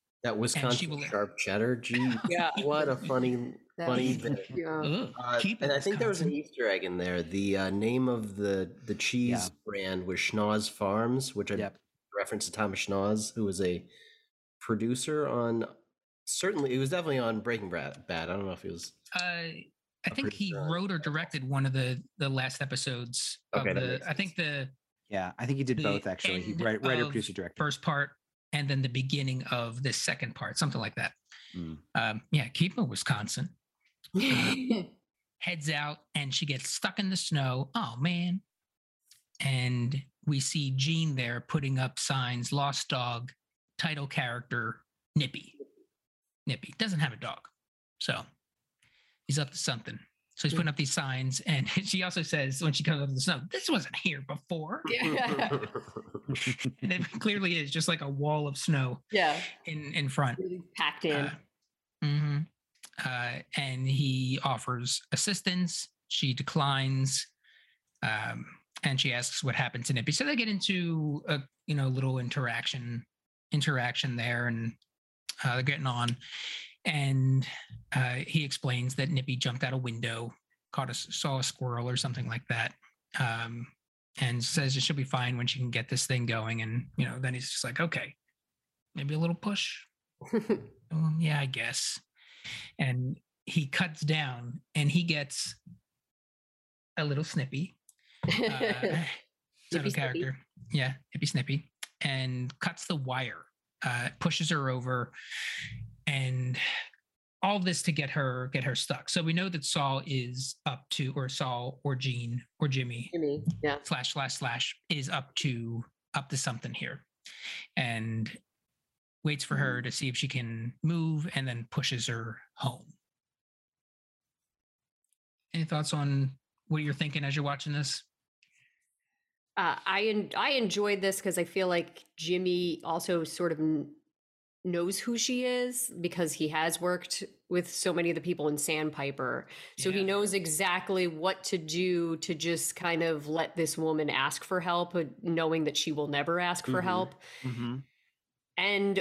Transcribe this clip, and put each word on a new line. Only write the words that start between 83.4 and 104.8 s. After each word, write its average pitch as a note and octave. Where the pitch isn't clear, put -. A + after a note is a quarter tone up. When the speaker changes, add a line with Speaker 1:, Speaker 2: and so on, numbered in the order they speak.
Speaker 2:
and B2
says C3+
that C3+
she'll D3+
be C#3
fine B2
when A#2+
she B2
can B2
get A#2
this -
thing B2
going. A2+
And, A2+
you C3
know, A#2+
then B2+
he's C3
just -
like, A#2+
"Okay, -
maybe C#3+
a D#3
little E3+
push." -
Speaker 3:
<laughs> -
Speaker 2:
Well, D#3+
yeah, D#3
I C#3+
guess. B2
And B2+
he D3+
cuts D#3+
down C3+
and C#3+
he E3+
gets D3+
a E3
little D3
snippy. C#3
Uh, -
Speaker 3:
<laughs> -
Speaker 2:
subtle A#3
Speaker 3:
Hippy -
snippy. C#3
Speaker 2:
character. C3+
Yeah, C3+
hippy -
snippy. C#3
And B2+
cuts -
the F3+
wire, B2+
uh, B2
pushes D#3+
her C#3+
over, B2+